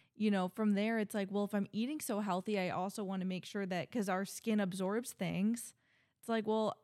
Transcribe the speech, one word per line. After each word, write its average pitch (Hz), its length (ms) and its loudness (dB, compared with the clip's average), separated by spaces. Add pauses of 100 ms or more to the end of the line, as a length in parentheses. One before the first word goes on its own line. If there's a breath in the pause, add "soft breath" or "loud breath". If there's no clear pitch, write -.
(160 soft breath)
you 214 160 4
know, 185 180 4
from 214 240 2
there, 220 260 2
it's 208 160 -2
like, 196 160 -2
well, 202 140 2
if 202 100 -4
I'm 196 180 2
eating 262 280 0
so 214 200 -2
healthy, 196 380 0
I 180 100 0
also 196 340 -2
wanna 185 220 -2
make 185 200 -4
sure 202 220 -4
that, 180 240 -2
'cause 208 180 0
our 190 160 0
skin 214 360 0
absorbs 190 520 -2
things. 196 600 -2 (460)
It's - 100 -8
like, 220 180 0
well, 214 360 0